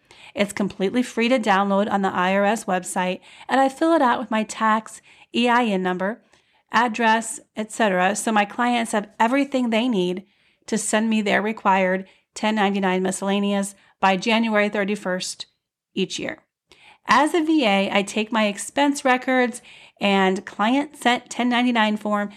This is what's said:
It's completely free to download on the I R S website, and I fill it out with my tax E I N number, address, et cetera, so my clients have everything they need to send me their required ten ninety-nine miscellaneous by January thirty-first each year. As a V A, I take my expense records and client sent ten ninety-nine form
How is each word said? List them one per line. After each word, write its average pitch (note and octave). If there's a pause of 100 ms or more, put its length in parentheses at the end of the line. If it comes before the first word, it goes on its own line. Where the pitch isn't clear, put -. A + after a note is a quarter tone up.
(340)
It's G3+
completely G3
free A#3
to C4
download G3+
on G3+
the F#3+
I F#3
R G3+
S A3
website, F#3 (280)
and B3
I C4+
fill D#4+
it D4+
out A#3+
with A#3
my A3
tax A3 (340)
E A#3+
I A#3+
N G3
number, F#3 (480)
address, A3+ (160)
et G#3+
cetera, F#3+
so A3
my G#3
clients A#3+
have G#3
everything B3+
they A3+
need F#3 (420)
to F#3+
send A3
me A3
their G3
required F#3+ (280)
ten G#3+
ninety-nine G3
miscellaneous G3 (260)
by F#3+
January A3
thirty-first G3+ (480)
each -
year. - (640)
As C#4
a E4+
V D#4
A, G3
I G3+
take G#3+
my A3
expense C#4
records B3+ (400)
and G3
client C4
sent B3
ten A#3+
ninety-nine A#3+
form G#3